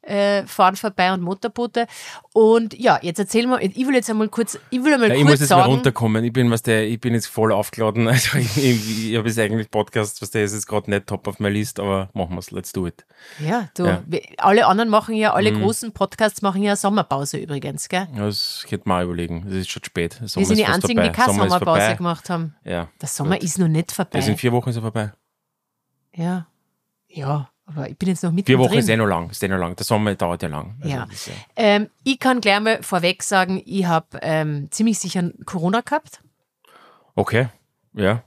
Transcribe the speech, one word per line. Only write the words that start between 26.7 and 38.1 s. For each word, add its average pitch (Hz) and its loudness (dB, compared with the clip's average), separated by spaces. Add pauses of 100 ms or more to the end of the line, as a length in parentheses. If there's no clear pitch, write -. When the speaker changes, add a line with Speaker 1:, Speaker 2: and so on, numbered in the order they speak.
Speaker 1:
Ja, 143 -4 (160)
aber 151 -10
ich - -16
bin 185 -2
jetzt 175 -2
noch 175 0
mittendrin. 165 4
Speaker 2:
Vier - 4 (100)
Wochen 208 2
ist 220 0
eh 110 4
noch 113 2
lang, 85 0
ist 101 -10
eh 98 -2
noch 95 0
lang. 87 -4
Der - -8
Sommer 107 0
dauert 87 -4
ja 82 -6
lang. 76 -8
Also 151 -4
Speaker 1:
Ja. 120 -8
Speaker 2:
das 98 -20
ist - -12
ja - -12 (220)
Speaker 1:
Ähm, 208 2 (140)
ich - -2
kann 254 2
gleich 202 2
mal 220 0
vorweg 180 -2
sagen, 185 0
ich 190 -2
hab, 165 -2
ähm, 151 -2
ziemlich 220 0
sicher 175 -4 (160)
Corona 190 -2
gehabt. - -6 (960)
Speaker 2:
Okay, 113 0 (460)
ja. 107 0